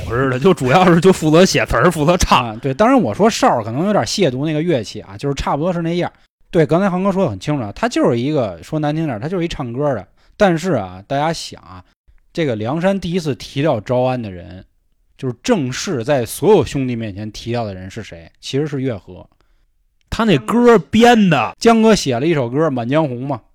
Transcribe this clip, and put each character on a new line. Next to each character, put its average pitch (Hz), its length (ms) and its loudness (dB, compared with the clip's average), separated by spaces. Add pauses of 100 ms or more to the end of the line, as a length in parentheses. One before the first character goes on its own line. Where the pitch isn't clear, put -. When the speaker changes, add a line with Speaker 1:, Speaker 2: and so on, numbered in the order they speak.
Speaker 1:
似 - 20 -6
的， 113 40 -4
Speaker 2:
当 131 160 0
然 127 100 -4
Speaker 1:
就 185 120 4
主 127 180 0
要 180 140 6
是 170 160 6
就 185 120 6
负 156 180 0
责 170 140 8
写 120 200 0
词 127 120 -2
儿， 147 140 4
负 151 140 -2
责 175 120 2
唱。 160 320 2
Speaker 2:
啊， 110 120 -10
对， 135 140 -4
当 214 140 2
然 269 120 4
我 110 140 -2
说 208 160 4
哨 - 180 0
儿 131 140 2
可 110 80 -6
能 147 160 -2
有 214 60 0
点 156 120 2
亵 180 240 0
渎 131 160 -4
那 160 80 -2
个 151 80 -2
乐 160 220 0
器 104 180 -12
啊， 92 160 -16
就 139 120 -6
是 143 60 -2
差 156 220 -4
不 143 60 -2
多 180 100 -2
是 170 80 -4
那 165 160 -4
样。 170 160 -4 (380)
对， 160 160 2
刚 160 140 2
才 202 100 0
航 180 120 -4
哥 202 100 0
说 185 120 0
的 135 60 -2
很 95 100 -8
清 151 160 -4
楚 127 60 -4
啊， 101 120 -10
他 233 140 -4
就 240 220 0
是 120 80 0
一 131 120 -2
个， 101 320 -4
说 156 160 -6
难 147 160 -2
听 160 120 -4
点 123 100 -4
儿， 101 40 -8
他 131 80 -8
就 185 100 -4
是 165 60 -2
一 170 40 -4
唱 127 240 -8
歌 139 220 -2
的。 92 120 -8 (300)
但 180 220 4
是 180 140 -2
啊， 95 340 -4
大 139 100 -4
家 156 160 -2
想 - 300 -12
啊， 90 200 -20 (500)
这 165 120 -4
个 127 120 -2
梁 117 220 -4
山 196 200 0
第 180 120 -6
一 185 80 -2
次 151 180 -4
提 - 260 -8
到 139 180 0
招 123 200 -2
安 127 200 -2
的 104 100 -10
人， 87 320 -16 (540)
就 135 100 -10
是 123 160 -6
正 147 300 -2
式 127 320 -6
在 127 220 0
所 160 240 -2
有 185 120 6
兄 135 240 -4
弟 123 80 -4
面 113 200 -8
前 104 180 -10
提 117 220 -8
到 120 100 -4
的 101 100 -8
人 92 160 -14
是 110 120 -14
谁？ 82 360 -18
其 - 200 -6
实 156 80 -2
是 143 160 -6
月 127 120 -4
和。 90 320 -18 (840)
Speaker 1:
他 - 140 -4
那 190 120 4
歌 233 420 4
编 220 520 6
的。 120 280 0
Speaker 2:
江 226 220 4
哥 220 140 6
写 123 260 -2
了 147 60 -2
一 170 80 2
首 123 160 -2
歌 151 200 0
《满 120 160 -4
江 147 220 0
红》 123 180 -8
嘛， 139 140 -6 (140)